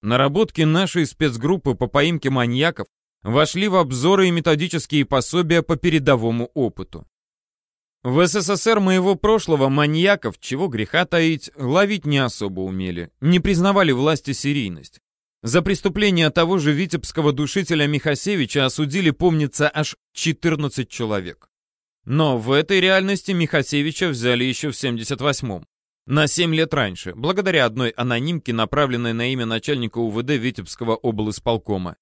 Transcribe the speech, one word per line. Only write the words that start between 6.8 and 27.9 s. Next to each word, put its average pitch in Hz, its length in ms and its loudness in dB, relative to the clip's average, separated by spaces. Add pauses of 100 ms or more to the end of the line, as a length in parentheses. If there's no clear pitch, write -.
В 139 240 4
С 190 160 0
С 190 140 0
С - 100 0
Р 226 140 4
моего 185 340 2
прошлого 165 540 2
маньяков, 147 720 0
чего 147 260 -4
греха 139 400 -2
таить, 165 480 0
ловить 170 520 0
не 147 120 2
особо 101 440 -2
умели, 92 580 -6
не 170 180 4
признавали 185 540 2
власти 139 400 0
серийность. 117 680 -4 (440)
За 131 200 2
преступление 185 680 2
того 170 300 2
же 151 140 2
витебского 151 600 0
душителя 151 540 0
Михасевича 147 800 0
осудили, 156 440 0
помнится, 151 640 0
аж 151 240 -4 (160)
четырнадцать 151 800 -4
человек. 101 580 -6 (560)
Но 147 320 0
в 117 160 -2
этой 165 260 2
реальности 190 540 2
Михасевича 156 760 0
взяли 123 360 0
ещё 131 260 -4
в 123 60 -6
семьдесят 120 460 -4
восьмом, 127 440 -4 (380)
на 147 220 2
семь 165 280 2
лет 156 200 0
раньше, 95 400 -4
благодаря 175 500 0
одной 120 260 -2